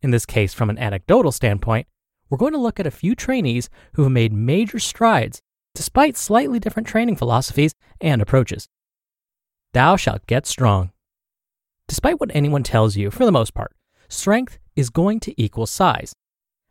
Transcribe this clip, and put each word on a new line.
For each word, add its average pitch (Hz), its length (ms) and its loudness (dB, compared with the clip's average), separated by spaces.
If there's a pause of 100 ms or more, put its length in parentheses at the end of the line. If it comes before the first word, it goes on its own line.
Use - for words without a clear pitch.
in 135 80 0
this 117 160 2
case 104 260 0
from 110 160 -2
an 107 120 -4
anecdotal 127 500 2
standpoint, 110 560 -2 (420)
we're 131 100 -4
going 311 160 0
to 302 40 -2
look 233 220 -4
at 165 80 -4
a - 20 -2
few 208 240 -2
trainees 143 560 -2 (220)
who 151 100 0
have 135 80 4
made 113 220 2
major 175 480 0
strides 160 600 0 (360)
despite - 400 2
slightly 247 420 0
different 220 300 -6
training 226 260 0
philosophies 135 580 0 (280)
and 139 200 2
approaches. - 460 0 (1080)
Thou 143 200 6
shalt - 320 -2
get - 180 0
strong. 101 460 0 (960)
Despite 302 320 -2
what 247 160 -6
anyone 143 300 0
tells 110 320 2
you, 101 160 -4
for 254 120 0
the 220 60 6
most 120 240 2
part, - 220 -8 (320)
strength 233 500 -2 (160)
is 127 160 -2
going 202 300 0
to - 200 -10
equal 110 280 -4
size. - 460 -2 (560)